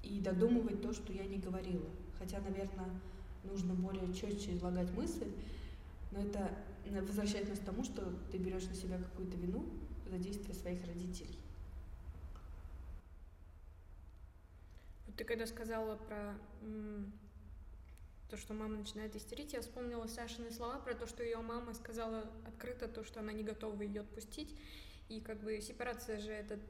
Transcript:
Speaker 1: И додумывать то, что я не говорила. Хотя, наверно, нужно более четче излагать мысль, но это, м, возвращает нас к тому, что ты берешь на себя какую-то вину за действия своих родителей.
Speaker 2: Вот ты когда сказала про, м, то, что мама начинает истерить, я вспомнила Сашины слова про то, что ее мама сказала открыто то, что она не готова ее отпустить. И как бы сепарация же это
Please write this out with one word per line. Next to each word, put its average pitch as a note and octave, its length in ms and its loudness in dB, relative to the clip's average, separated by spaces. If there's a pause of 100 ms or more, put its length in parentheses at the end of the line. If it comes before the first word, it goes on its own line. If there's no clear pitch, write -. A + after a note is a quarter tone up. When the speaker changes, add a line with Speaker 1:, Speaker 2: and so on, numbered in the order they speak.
Speaker 1:
И G3+ 180 2
додумывать G#3+ 600 8
то, G#3+ 120 2
что - 200 -2
я G3 120 0
не F#3+ 120 0
говорила. F3+ 520 2 (280)
Хотя, F#3+ 240 -2
наверно, F#3+ 580 0 (440)
нужно F#3+ 300 4
более F#3 400 4
четче G3+ 420 2
излагать F3+ 360 4
мысль, A#3 400 2 (800)
но G3+ 100 0
это, G3+ 300 4 (340)
м, G3 200 4
возвращает G3+ 440 4
нас G3+ 100 0
к - 60 -2
тому, G#3 180 2
что - 180 0 (300)
ты G3 60 2
берешь F#3 300 4
на F3+ 60 0
себя F3+ 240 2
какую-то F3+ 400 0
вину F3+ 280 4 (440)
за F#3 80 2
действия G3 360 0
своих F3+ 320 0
родителей. F3+ 520 -2 (3750)
Speaker 2:
Вот G3+ 80 -6
ты A3+ 80 0
когда A3+ 220 4
сказала A3 500 2
про, G#3 400 -2 (260)
м, G#3+ 500 -4 (1160)
то, G#3+ 80 -4
что G#3+ 160 -4
мама G#3+ 240 0
начинает G#3+ 380 -4
истерить, C4+ 380 -4
я A#3+ 80 2
вспомнила A#3+ 460 -2
Сашины A#3 440 -4
слова A#3+ 280 -2
про B3 140 -2
то, A#3 140 -2
что A#3+ 160 -4
ее A3+ 180 2
мама A#3 320 -2
сказала A3+ 560 -2 (180)
открыто B3 400 -4
то, A3+ 160 -4
что - 180 -8
она G#3+ 120 0
не G#3+ 100 0
готова G#3 380 0
ее G#3 200 0
отпустить. A3+ 540 0 (540)
И A3 120 0
как G#3+ 220 0
бы G#3+ 180 6
сепарация A3+ 580 0
же G#3+ 120 0
это G#3 280 0 (100)